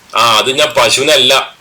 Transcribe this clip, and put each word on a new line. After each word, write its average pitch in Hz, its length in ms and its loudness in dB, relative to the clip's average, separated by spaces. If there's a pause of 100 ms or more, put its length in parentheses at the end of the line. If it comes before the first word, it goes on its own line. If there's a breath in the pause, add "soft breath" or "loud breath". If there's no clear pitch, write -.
(160)
"ആ, 113 220 2
അത് 127 200 -2
ഞാൻ 147 100 0
പശുവിനല്ല 131 920 0